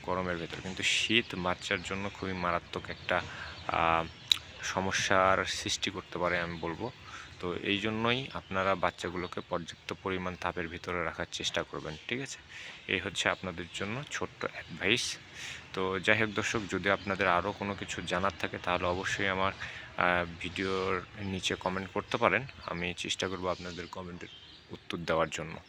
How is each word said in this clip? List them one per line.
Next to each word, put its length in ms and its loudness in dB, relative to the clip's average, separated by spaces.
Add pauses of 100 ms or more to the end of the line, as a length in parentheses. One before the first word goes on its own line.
গরমের 340 0
ভেতর। 240 -6
কিন্তু 220 -6
শীত 520 4
বাচ্চার 480 0
জন্য 260 -4
খুবই 240 -4
মারাত্মক 560 -2
একটা, 320 0 (460)
আহ, 380 4 (580)
সমস্যার 840 6
সৃষ্টি 460 -2
করতে 280 -6
পারে 200 4
আমি 180 -2
বলবো। 340 -2 (480)
তো 140 -2
এই 260 2
জন্যই 540 0
আপনারা 420 2
বাচ্চাগুলোকে 680 -2
পর্যাপ্ত 520 -4 (100)
পরিমাণ 320 -2
তাপের 320 -2
ভিতরে 360 -4
রাখার 280 -2
চেষ্টা 320 -2
করবেন, 340 -6 (100)
ঠিক 140 -2
আছে? 160 -8 (500)
এই 120 4
হচ্ছে 300 0
আপনাদের 440 -2
জন্য 380 -4
ছোট্ট 400 -6
অ্যাডভাইস। 680 0 (560)
তো 260 0
যাই 220 6
হোক 80 4
দর্শক, 400 0
যদি 200 2
আপনাদের 380 4
আরও 240 6
কোনো 240 -2
কিছু 260 -6
জানার 380 2
থাকে 240 -4
তাহলে 240 2
অবশ্যই 400 0
আমার, 240 2 (460)
আহ, 280 6 (140)
ভিডিওর 640 0 (180)
নিচে 360 0
কমেন্ট 360 -2
করতে 260 -2
পারেন, 260 6 (220)
আমি 320 -2
চেষ্টা 300 -2
করব 200 -2
আপনাদের 400 -4
কমেন্টের 440 -10 (400)
উত্তর 260 -8
দেওয়ার 320 4
জন্য। 260 -6 (140)